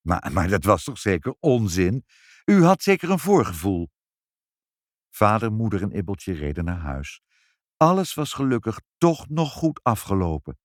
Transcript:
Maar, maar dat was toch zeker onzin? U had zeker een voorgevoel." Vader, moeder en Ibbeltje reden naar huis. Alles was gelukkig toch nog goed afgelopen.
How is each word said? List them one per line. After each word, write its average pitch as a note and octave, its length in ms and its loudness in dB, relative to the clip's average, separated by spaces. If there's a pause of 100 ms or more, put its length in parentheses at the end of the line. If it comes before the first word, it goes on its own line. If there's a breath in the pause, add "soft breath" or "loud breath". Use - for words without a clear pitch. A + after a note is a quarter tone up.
Maar, E2+ 320 -4
maar F2 160 0
dat G2+ 160 0
was G2 200 2
toch A#2+ 140 -10
zeker G2+ 420 -2
onzin? A2 640 0 (380 soft breath)
U G3 200 6
had F3+ 180 4
zeker F#3 280 0
een F#3+ 80 2
voorgevoel." G2 720 0 (1200)
Vader, G#2+ 420 2
moeder G#2+ 300 -2
en G2+ 100 -6
Ibbeltje F#2+ 400 -6
reden D2 320 -4
naar F2 140 -4
huis. C#2 420 -10 (560)
Alles F3+ 380 2
was D3+ 180 -6
gelukkig A#2+ 480 -2 (180)
toch E3+ 300 0
nog D3+ 240 -2
goed D#3 300 -4
afgelopen. F#2 840 -2